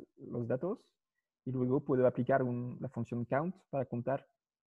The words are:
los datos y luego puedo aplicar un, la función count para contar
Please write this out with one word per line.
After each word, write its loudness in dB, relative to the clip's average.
los -6
datos -2
y -4
luego 2
puedo 4
aplicar 2
un, -4
la -8
función -4
count 0
para -2
contar -4